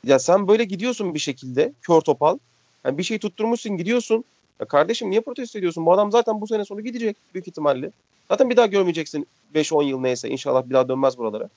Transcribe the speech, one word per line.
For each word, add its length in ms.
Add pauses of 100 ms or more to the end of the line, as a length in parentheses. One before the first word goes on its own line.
Ya 160
sen 280
böyle 160
gidiyorsun 500
bir 60
şekilde, 600
kör 200
topal. 360 (480)
Yani 120
bir 60
şey 160
tutturmuşsun, 580
gidiyorsun. 460 (360)
Ya 60
kardeşim 440
niye 120
protesto 380
ediyorsun? 260
Bu 80
adam 180
zaten 300
bu 60
sene 180
sonu 160
gidecek 360 (160)
büyük 140
ihtimalle. 440 (380)
Zaten 200
bir 80
daha 80
görmeyeceksin 640 (260)
beş 200
on 100
yıl 160
neyse. 300
İnşallah 360
bir 80
daha 140
dönmez 300
buralara. 400